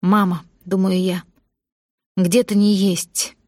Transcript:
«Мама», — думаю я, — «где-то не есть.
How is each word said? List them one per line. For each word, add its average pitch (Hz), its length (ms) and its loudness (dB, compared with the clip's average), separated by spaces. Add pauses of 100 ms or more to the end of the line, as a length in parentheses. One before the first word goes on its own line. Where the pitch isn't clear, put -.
«Мама», — 185 420 0 (220)
думаю 190 340 -2
я, — 180 240 -4 (920)
«где-то 202 380 0
не 208 180 4
есть. - 640 -2 (120)